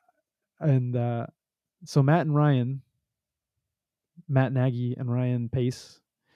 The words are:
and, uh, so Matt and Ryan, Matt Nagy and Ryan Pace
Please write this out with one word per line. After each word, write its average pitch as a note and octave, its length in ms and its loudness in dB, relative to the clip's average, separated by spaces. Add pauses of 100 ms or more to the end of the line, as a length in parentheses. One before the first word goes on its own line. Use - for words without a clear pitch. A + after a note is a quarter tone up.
(600)
and, B2+ 360 2
uh, A#2+ 320 -2 (580)
so D3 160 2
Matt D3+ 200 4
and D3 120 -2
Ryan, C3+ 480 2 (1500)
Matt C3 260 2
Nagy B2 440 -2
and B2 160 -6
Ryan B2 360 -2
Pace - 500 -4 (360)